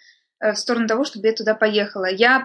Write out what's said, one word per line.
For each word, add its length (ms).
э, 120
в 60
сторону 300
того, 160
чтобы 220
я 80
туда 200
поехала. 520
Я 380